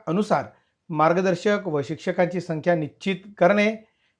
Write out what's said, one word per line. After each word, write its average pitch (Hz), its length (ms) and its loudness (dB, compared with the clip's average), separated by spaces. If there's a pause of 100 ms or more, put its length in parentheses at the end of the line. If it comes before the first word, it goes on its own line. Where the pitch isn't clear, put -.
अनुसार 160 380 0 (440)
मार्गदर्शक 180 760 2
व 151 140 -2
शिक्षकांची 175 600 -2
संख्या 165 340 -2
निश्चित 165 400 -4 (220)
करणे, 208 380 4 (440)